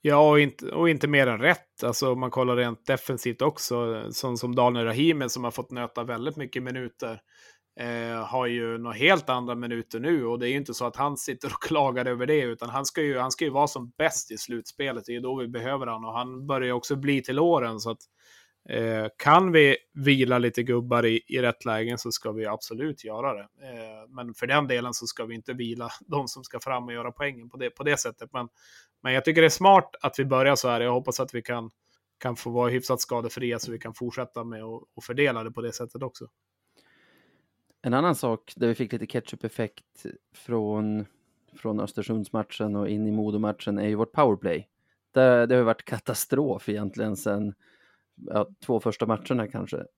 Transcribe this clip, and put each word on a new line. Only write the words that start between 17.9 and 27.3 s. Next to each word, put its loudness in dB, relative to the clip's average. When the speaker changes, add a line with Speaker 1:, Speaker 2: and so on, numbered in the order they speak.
Speaker 1:
att, -8
eh, -2
kan 8
vi 8
vila 4
lite 2
gubbar 2
i, 4
i -2
rätt 0
lägen -2
så -6
ska -6
vi -6
absolut -8
göra -4
det. -12
Eh, -16
men -14
för -14
den 2
delen -2
så -8
ska -8
vi -10
inte -12
vila -8
<laughs> -20
de -4
som -14
ska -12
fram -4
och -12
göra -8
poängen -8